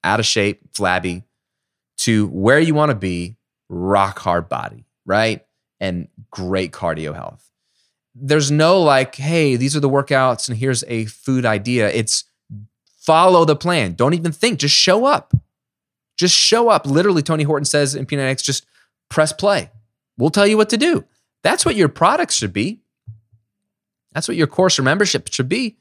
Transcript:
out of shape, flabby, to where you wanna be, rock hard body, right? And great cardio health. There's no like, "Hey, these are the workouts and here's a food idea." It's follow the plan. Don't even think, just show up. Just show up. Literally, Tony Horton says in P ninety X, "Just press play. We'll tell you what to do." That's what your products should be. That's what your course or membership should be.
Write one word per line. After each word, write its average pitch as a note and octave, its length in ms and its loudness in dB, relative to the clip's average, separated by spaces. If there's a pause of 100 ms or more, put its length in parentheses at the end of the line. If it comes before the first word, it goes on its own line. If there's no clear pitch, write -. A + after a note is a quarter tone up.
out G#2 180 0
of A2 60 -2
shape, G2+ 360 -2 (100)
flabby, F2+ 520 -4 (720)
to G#2+ 300 0
where G2+ 300 2
you D#3+ 160 2
wanna D3+ 200 0
be, F#2 420 -8 (320)
rock G2 520 0
hard F2 280 -4
body, A1+ 380 -10 (180)
right? G#2+ 400 0 (360)
And F2+ 280 -6 (220)
great F#2 420 -6
cardio D#2 420 -6
health. - 360 -16 (640)
There's C#3 360 0
no E3 320 4
like, C3+ 340 2
"Hey, D3 400 0
these C#3 200 -2
are D3 40 -2
the C#3 100 2
workouts C3 580 0
and A#2+ 80 -6
here's B2 320 -2
a A2+ 160 -4
food B2+ 400 -4
idea." A2 460 0
It's - 340 -4 (760)
follow E3+ 440 4
the D#3 100 2
plan. C#3+ 380 -2
Don't B2 220 0
even E3 180 -4
think, A3+ 260 -2
just C#3 160 0
show G#3 300 2
up. - 300 0 (840)
Just F3+ 180 2
show A#3 340 2
up. F#3 180 2
Literally, E3 360 2
Tony D#3 220 0
Horton D3 220 0
says C#3+ 280 0
in C3+ 120 -8
P D3 100 -4
ninety C3+ 140 -2
X, C3 120 -6
"Just - 240 -6 (440)
press D#3 220 2
play. F#3 380 -2 (460)
We'll C#3 140 2
tell G3+ 160 4
you G#3+ 100 4
what G#3+ 140 2
to A3+ 80 0
do." D#4 260 0 (380)
That's D4 220 0
what D4 120 0
your F3 120 4
products C4+ 460 0
should G2+ 180 -4
be. B2 300 -4 (1300)
That's - 160 -6
what - 80 -4
your D#3 100 2
course F3+ 320 2
or C#3 40 -2
membership D#3+ 500 0
should B2+ 160 -2
be. A3 320 -4